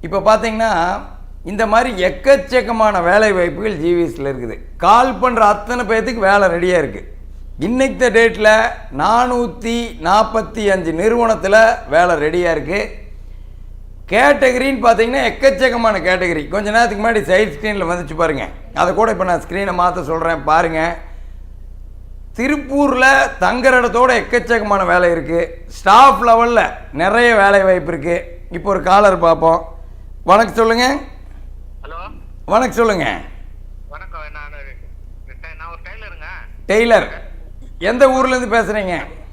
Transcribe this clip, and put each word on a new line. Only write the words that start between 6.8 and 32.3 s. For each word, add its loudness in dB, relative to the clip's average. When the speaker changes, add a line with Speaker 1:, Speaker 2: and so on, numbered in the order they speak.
Speaker 1:
இன்னைக்கு 0
டேட்ல 4
நானூத்தி -2
நாப்பத்தி 0
அஞ்சு 0
நிறுவனத்துல 2
வேலை 2
ரெடியா 0
இருக்கு. -4
கேட்டகரின்னு 2
பாத்தீங்கன்னா, 2
எக்கச்சக்கமான 2
கேட்டகரி. 0
கொஞ்ச -4
நேரத்துக்கு 2
முன்னாடி 2
சைடு 2
ஸ்க்ரீன்ல -4
வந்துச்சு -8
பாருங்க. -2
அதை 2
கூட 0
இப்ப -2
நான் -2
ஸ்க்ரீனை -6
மாத்த 0
சொல்றேன், -4
பாருங்க. 0
திருப்பூர்ல 2
தங்குற 2
இடத்தோட 2
எக்கச்சக்கமான 0
வேலை 4
இருக்கு. -4
ஸ்டாஃப் 6
லெவல்ல 4
நிறைய 2
வேலை 6
வாய்ப்பு 2
இருக்கு. -4
இப்போ -6
ஒரு 0
காலர் 4
பார்ப்போம். 2
வணக்கம், 4
சொல்லுங்க. 2
Speaker 2:
ஹலோ. -14